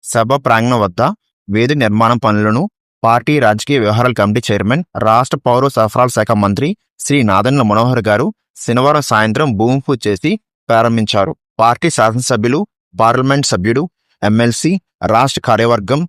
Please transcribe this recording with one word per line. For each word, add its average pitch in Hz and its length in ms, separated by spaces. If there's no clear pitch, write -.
సభ 117 200
ప్రాంగణం 120 380
వద్ద 95 180
వేదిక 123 280
నిర్మాణం 113 420
పనులను 107 360
పార్టీ 117 280
రాజకీయ 107 380
వ్యవహారాల 113 360
కమిటీ 104 280
చైర్మన్, 110 360
రాష్ట్ర 123 400
పౌర 127 280
సరఫరాల 123 400
శాఖ 110 160
మంత్రి 101 260
శ్రీ 143 160
నాదెండ్ల 117 400
మనోహర్ 117 380
గారు 110 180
శనివారం 135 480
సాయంత్రం 110 380
భూమి 127 260
పూజ 127 220
చేసి 104 240
ప్రారంభించారు. 113 640
పార్టీ 120 280
శాసనసభ్యులు, 120 600
పార్లమెంట్ 131 520
సభ్యుడు, 113 300
ఎమ్మెల్సీ, 117 520
రాష్ట్ర 127 280
కార్యవర్గం 117 580